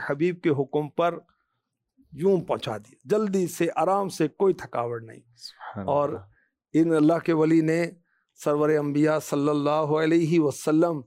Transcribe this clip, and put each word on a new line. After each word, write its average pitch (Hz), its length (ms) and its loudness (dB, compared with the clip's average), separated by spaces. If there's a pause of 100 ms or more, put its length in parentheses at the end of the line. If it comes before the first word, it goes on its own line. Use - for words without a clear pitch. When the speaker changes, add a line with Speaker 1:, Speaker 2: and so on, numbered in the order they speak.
Speaker 1:
حبیب 170 320 -2
کے 170 80 0
حکم 143 400 -2
پر 170 280 -2 (920)
یوں 175 300 2
پہنچا 110 360 -6
دیا، - 260 -20
جلدی 196 440 0
سے، 170 280 -2
آرام 190 340 0
سے، 156 180 0
کوئی 190 260 2
تھکاوٹ 120 500 -8
نہیں۔ 110 160 -18 (160)
Speaker 2:
سبحان - 520 -14
Speaker 1:
اور 143 220 0
Speaker 2:
اللہ۔ - 100 -10 (540)
Speaker 1:
ان 165 200 2
اللہ 156 320 4
کے 170 80 2
ولی 160 280 4
نے 165 300 0 (520)
سرور 151 260 2
انبیاء 147 500 2
صلی 143 300 -2
اللہ 147 200 0
علیہ 156 720 2
وسلم، 156 680 0